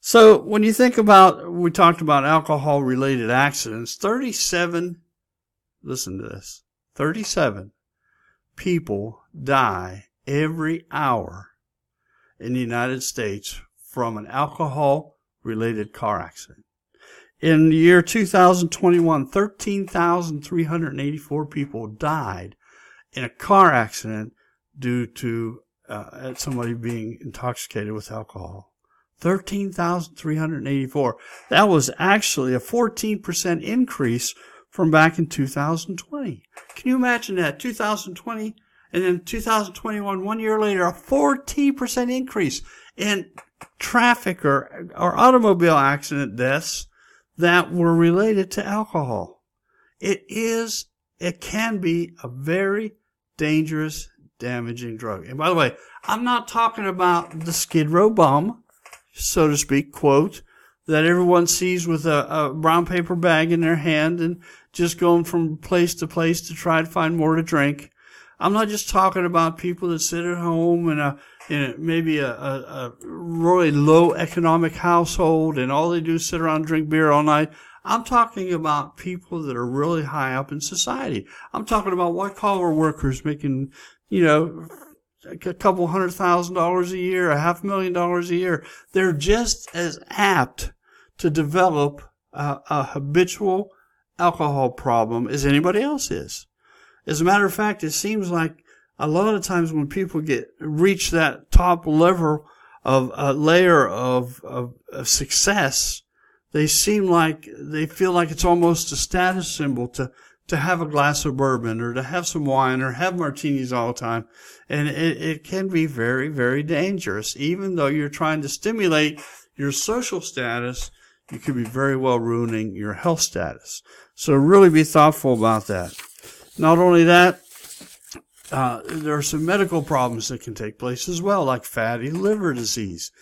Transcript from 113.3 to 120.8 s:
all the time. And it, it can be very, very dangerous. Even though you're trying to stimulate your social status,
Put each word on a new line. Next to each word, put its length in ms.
all 160
the 100
time. 280
And 200
it, 320
it 240
can 240
be 180
very, 420
very 340
dangerous. 760
Even 400
though 100
you're 220
trying 340
to 60
stimulate 720
your 160
social 480
status, 720